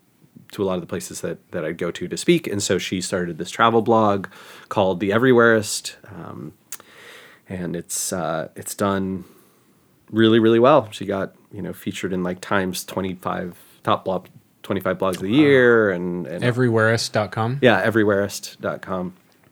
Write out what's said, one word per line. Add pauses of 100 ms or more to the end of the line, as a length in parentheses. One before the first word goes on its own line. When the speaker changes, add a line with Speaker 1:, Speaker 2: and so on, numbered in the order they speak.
(520)
Speaker 1:
to
a
lot
of
the
places
that,
that
I'd
go
to
to
speak.
And
so
she
started
this
travel
blog (420)
called
The
Everywhereist. (180)
Um, (920)
and
it's,
uh,
it's
done (880)
really,
really
well.
She
got, (180)
you
know,
featured
in,
like,
Time's
twenty-five (280)
top
blog, (360)
twenty-five
blogs
of
the
Speaker 2:
Wow.
Speaker 1:
year.
And,
and
Speaker 2:
Everywhereist
dot
com?
Speaker 1:
Yeah,
everywhereist
dot
com. (380)